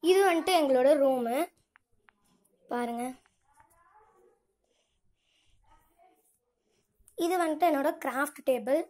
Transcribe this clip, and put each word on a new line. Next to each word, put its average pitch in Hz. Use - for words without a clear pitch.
இது 370
வந்துட்டு 339
எங்களோட 269
room, 254
பாருங்க. 240
இது 349
வந்துட்டு 320
என்னோட 294
craft 277
table 254